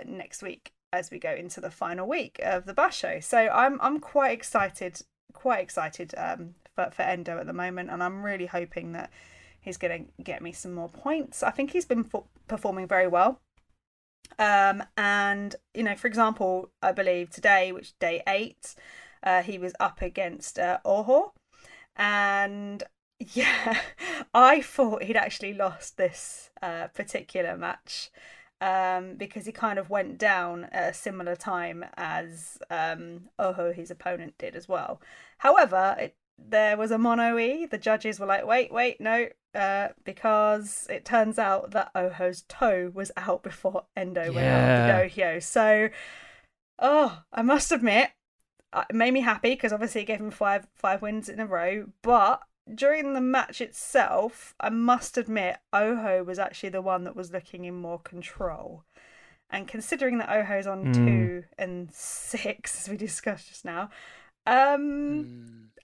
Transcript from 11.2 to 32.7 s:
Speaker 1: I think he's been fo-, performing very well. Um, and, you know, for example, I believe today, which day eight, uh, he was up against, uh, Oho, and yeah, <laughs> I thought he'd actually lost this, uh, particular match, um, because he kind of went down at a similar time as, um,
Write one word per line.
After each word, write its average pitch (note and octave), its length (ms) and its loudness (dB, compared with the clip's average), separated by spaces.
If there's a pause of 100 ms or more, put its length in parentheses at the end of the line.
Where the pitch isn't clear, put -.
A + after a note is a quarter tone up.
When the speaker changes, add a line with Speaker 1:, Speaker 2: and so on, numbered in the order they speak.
Speaker 1:
I - 100 2
think C#4+ 200 -4
he's F4+ 140 -2
been A#3 180 0
fo-, - 240 -6 (200)
performing F#3+ 400 -6
very F#3 200 4
well. F#3 340 4 (960)
Um, G3+ 460 4 (120)
and, G3+ 600 0 (180)
you A3 100 -4
know, G3+ 120 0
for A3 120 -6
example, G#3+ 640 2 (100)
I F#3+ 100 2
believe F3+ 380 0
today, F#3+ 420 4
which - 280 -14
day E3+ 280 -2
eight, G3+ 480 -4 (480)
uh, F#3 180 4
he G3 160 -6
was F3+ 220 -6
up F#3+ 220 0
against, F3+ 580 -6
uh, F3+ 260 0
Oho, A3+ 480 4 (600)
and G3+ 880 0 (360)
yeah, A#3 580 0 (280)
<laughs> E4+ 280 -8
I C4 280 10
thought A3 420 0
he'd A3 140 0
actually G#3 360 -2
lost F#3+ 440 -4
this, - 540 -4 (100)
uh, E3+ 320 -8
particular F3+ 640 -6
match, - 540 -8 (500)
um, F#3 540 0
because G3+ 300 -10
he A3 60 -8
kind G#3+ 280 -2
of F3 100 -8
went G3 280 -2
down F3 480 0
at - 260 -2
a - 20 -14
similar F3+ 420 -6
time F3 500 -6 (120)
as, E3 600 -8 (120)
um, E3+ 680 -6